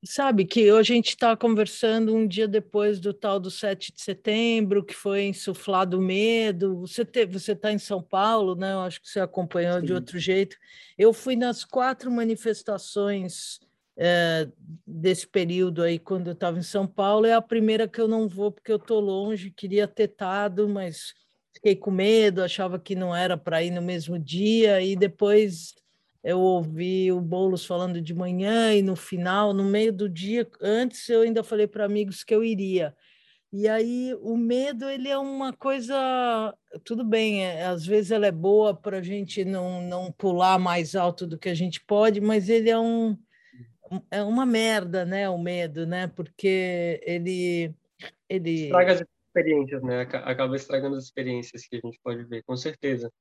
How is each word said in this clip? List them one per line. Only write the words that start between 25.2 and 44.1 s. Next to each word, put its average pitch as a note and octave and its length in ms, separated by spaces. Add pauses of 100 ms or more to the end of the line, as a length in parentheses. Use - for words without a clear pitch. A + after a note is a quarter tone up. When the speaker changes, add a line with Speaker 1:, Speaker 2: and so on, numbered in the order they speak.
Speaker 1:
eu F3+ 120
ouvi F#3 720
o F3+ 100
Boulos F3+ 460
falando F3 340
de D#3+ 100
manhã F#3+ 640
e G3+ 80
no F#3+ 140
final, F#3+ 580
no G3 100
meio G#3+ 300
do G3 160
dia, G#3 400 (100)
antes A3+ 480
eu A3+ 140
ainda A3+ 220
falei G#3+ 240
pra G#3 180
amigos G3+ 380
que - 100
eu G#3+ 100
iria. F#3+ 520 (580)
E G3+ 140
aí A#3+ 440 (100)
o A3+ 140
medo, B3 540
ele C4+ 180
é C#4 120
uma C4+ 340
coisa, C4+ 420 (880)
tudo A#3 220
bem, G#3+ 400
é, E3+ 200
às F3 200
vezes G3+ 240
ela G#3 160
é G3 60
boa G3 440
pra F#3+ 280
gente G3 420
não, F3+ 380
não F3+ 280
pular F#3 460
mais F3 380
alto F3 320
do D#3+ 100
que F3 100
a F3+ 60
gente E3+ 320
pode, G#3 340
mas G#3 300
ele A3+ 220
é A3+ 80
um, A3+ 360 (920)
é G3+ 140